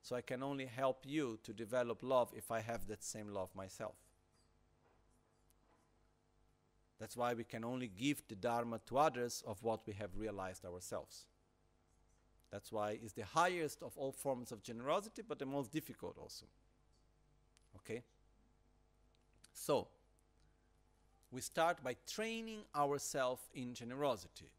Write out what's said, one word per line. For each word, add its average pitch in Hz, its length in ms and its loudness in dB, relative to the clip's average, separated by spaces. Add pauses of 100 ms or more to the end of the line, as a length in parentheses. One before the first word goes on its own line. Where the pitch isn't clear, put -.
So - 140 -4
I 123 60 0
can 123 200 -2
only 139 240 -2
help 131 400 4
you 135 380 2
to 113 100 -8
develop 117 480 2
love 127 340 6
if - 140 -10
I 113 120 2
have 113 260 -2
that 107 160 -6
same 107 280 -6
love 95 240 -2
myself. 98 380 -6 (3000)
That's 110 160 -8
why 120 200 4
we 113 80 -2
can 113 200 -6
only 123 240 -2
give 120 400 0
the 110 80 -8
Dharma 117 520 0
to 120 100 2
others 123 480 4
of 107 160 -6
what 110 240 0
we 107 80 -4
have 101 240 -4
realized 98 480 -4
ourselves. 90 600 -8 (1200)
That's - 220 -8
why 107 320 0
it's 110 100 -10
the 110 120 -6
highest 170 580 4
of 131 120 -10
all 135 160 -2
forms 127 400 -2
of 107 120 -10
generosity, 147 580 -2
but 147 160 -4
the 143 80 -4
most 135 260 -2
difficult 131 460 -6
also. - 300 -14 (1300)
Okay? 117 260 -6 (1500)
So, - 360 0 (1400)
we 127 100 -6
start 165 420 4
by 127 120 0 (120)
training 226 520 -4 (160)
ourselves 139 680 2 (140)
in 123 180 -4
generosity. 120 720 -2 (140)